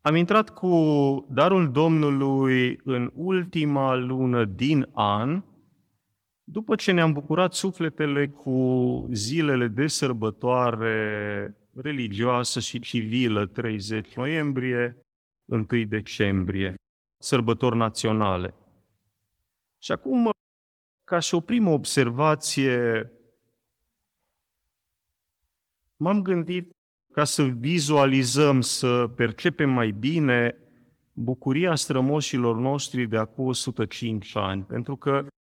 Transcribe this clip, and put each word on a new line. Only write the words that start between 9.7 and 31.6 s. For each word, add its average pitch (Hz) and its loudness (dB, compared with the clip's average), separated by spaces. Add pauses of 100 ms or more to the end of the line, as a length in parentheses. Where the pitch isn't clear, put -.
sărbătoare 110 -2 (180)
religioasă 123 -2
și - -8
civilă, 113 0
treizeci 107 -6
noiembrie, 127 -2 (480)
întâi 113 -2
decembrie, 98 -2 (440)
sărbători 117 0
naționale. 107 0 (1200)
Și - -8
acum, 240 0 (760)
ca 175 -2
și 165 -2
o 175 2
primă 214 2
observație, 127 0 (2750)
m-am 190 0
gândit 180 -4 (420)
ca 147 0
să - 0
vizualizăm, 135 2
să 123 0
percepem 139 0
mai 120 0
bine 123 0 (560)
bucuria 135 -2